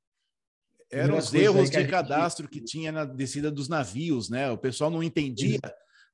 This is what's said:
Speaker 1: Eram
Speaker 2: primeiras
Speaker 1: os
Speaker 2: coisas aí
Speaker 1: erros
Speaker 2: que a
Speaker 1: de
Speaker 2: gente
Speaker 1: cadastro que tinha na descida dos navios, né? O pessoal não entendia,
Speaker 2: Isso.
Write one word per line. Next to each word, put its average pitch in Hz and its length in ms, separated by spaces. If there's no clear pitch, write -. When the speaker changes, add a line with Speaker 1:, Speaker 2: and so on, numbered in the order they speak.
Speaker 1:
Eram 139 300
Speaker 2:
primeiras - 40
Speaker 1:
os - 60
Speaker 2:
coisas - 20
aí 175 120
Speaker 1:
erros 190 240
Speaker 2:
que 156 80
a - 20
Speaker 1:
de 139 60
Speaker 2:
gente 139 60
Speaker 1:
cadastro 160 580
que 147 100
tinha 156 320
na 156 140
descida 135 440
dos 143 200
navios, 131 600
né? 131 220
O 110 60
pessoal 147 340
não 165 100
entendia, 139 640
Speaker 2:
Isso. - 100